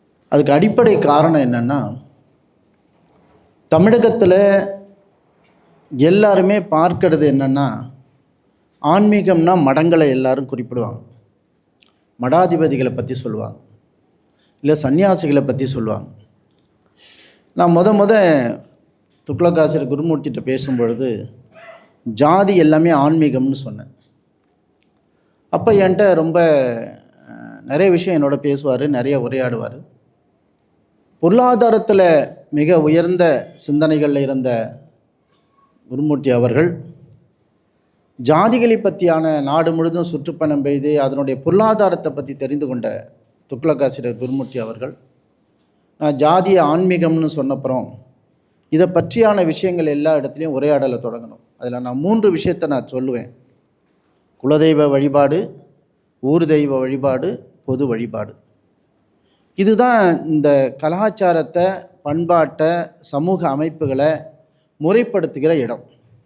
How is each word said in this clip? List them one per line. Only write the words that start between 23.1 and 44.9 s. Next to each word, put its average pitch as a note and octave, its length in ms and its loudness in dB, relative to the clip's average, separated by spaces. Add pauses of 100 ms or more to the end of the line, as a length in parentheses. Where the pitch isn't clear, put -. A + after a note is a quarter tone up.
சொன்னேன். G#2 420 -12 (1600)
அப்ப A3+ 220 0
என்கிட்ட F#3+ 420 4
ரொம்ப, D#3+ 500 2 (680)
அஹ், A2+ 320 -20
நிறைய D3+ 280 0
விஷயம் E3+ 320 0
என்னோட C#3 140 0
பேசுவாரு, C#3 520 -2
நிறைய C3+ 320 -2
உரையாடுவாரு. A#2+ 600 -6 (1400)
பொருளாதாரத்துல G#3+ 1040 4 (220)
மிக D3+ 300 2
உயர்ந்த D#3+ 760 0 (120)
சிந்தனைகள்ல D3 500 0
இருந்த B2+ 600 -4 (1120)
குருமூர்த்தி C#3 400 -2
அவர்கள் B2+ 540 0 (1400)
ஜாதிகளை A3 540 2
பற்றியான D#3+ 640 0
நாடு D#3 300 0
முழுதும் E3 320 -2
சுற்றுப்பயணம் D3+ 600 -4
செய்து C#3+ 380 0
அதனுடைய C3+ 400 -4
பொருளாதாரத்தை F#3+ 720 0
பத்தி C#3 240 -12
தெரிந்து C#3 300 -6
கொண்ட A2+ 460 -8 (360)
துக்ளக் C#3 360 -2
ஆசிரியர் B2 340 -6
குருமூர்த்தி B2+ 400 -6
அவர்கள், A2+ 380 -10 (1040)